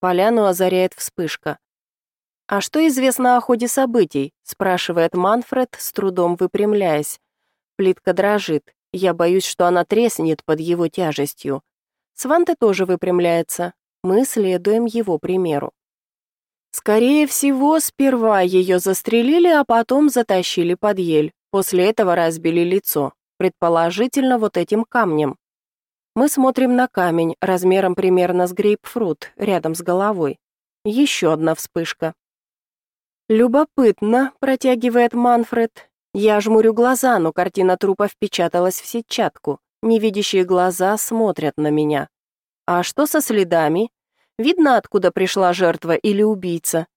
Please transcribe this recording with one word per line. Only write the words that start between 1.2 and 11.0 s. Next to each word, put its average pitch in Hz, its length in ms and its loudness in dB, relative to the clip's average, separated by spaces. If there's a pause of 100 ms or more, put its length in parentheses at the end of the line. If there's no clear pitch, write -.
"А 202 120 -2
что 311 300 -2
известно 247 480 2
о - 20 4
ходе 240 300 -2
событий?" 220 640 0 (100)
спрашивает 175 720 -2
Манфред, 240 680 -2
с - 140 -12
трудом 180 420 -2
выпрямляясь. 185 880 -2 (560)
Плитка 185 340 0
дрожит. 190 640 -2 (160)
Я 185 220 -2
боюсь, 175 320 0
что - 200 -2
она 175 200 2
треснет 202 580 -2
под 156 160 -2
его 170 300 -2
тяжестью. 147 720 -6 (540)